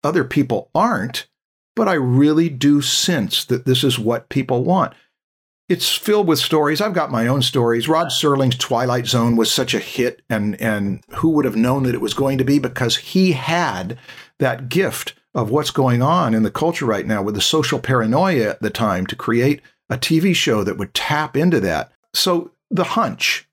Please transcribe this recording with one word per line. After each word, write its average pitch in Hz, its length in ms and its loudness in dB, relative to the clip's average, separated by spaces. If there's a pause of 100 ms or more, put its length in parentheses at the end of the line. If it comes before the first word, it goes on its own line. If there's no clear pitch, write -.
other 156 220 0
people 127 500 -2
aren't, 156 520 -2 (460)
but 220 140 0
I 190 60 2
really 147 560 4
do 143 320 2
sense - 640 -2
that 123 200 -2
this 131 200 2
is 127 120 2
what 113 300 -2
people 131 380 -2
want." 175 280 0 (760)
It's - 260 0
filled 208 320 2
with 160 120 2
stories. 151 420 0
I've 214 100 -2
got 156 200 -2
my 117 160 0
own 131 140 2
stories. 120 460 0
Rod 160 200 2
Serling's 135 500 2
Twilight 123 500 0
Zone 117 300 2
was 110 120 2
such 127 240 -2
a 110 60 0
hit, - 500 -4
and, 104 320 -2
and 104 400 -2 (140)
who 160 140 2
would 147 160 2
have 110 100 0
known 127 280 2
that 123 120 0
it 98 60 -4
was 107 120 -4
going 135 260 -2
to 135 40 2
be, 143 160 2
because 123 380 -2
he 185 340 2
had 123 680 -4 (420)
that 127 280 -2
gift 165 460 -2 (200)
of 113 160 -2
what's 143 220 0
going 123 300 2
on 147 320 2
in 110 100 2
the 104 80 0
culture 160 340 -2
right 104 220 -2
now 107 140 -2
with 104 140 -2
the 98 60 -2
social 151 380 0
paranoia 123 680 0
at - 120 -8
the 107 80 -2
time 95 360 -2
to - 100 -8
create 123 460 0 (280)
a 135 80 -2
T 160 240 0
V 185 120 2
show 113 300 0
that 98 140 -4
would 98 160 -8
tap 151 420 -4
into 156 240 2
that. 85 320 -2 (220)
So 175 380 -2 (180)
the 185 160 -2
hunch - 680 -4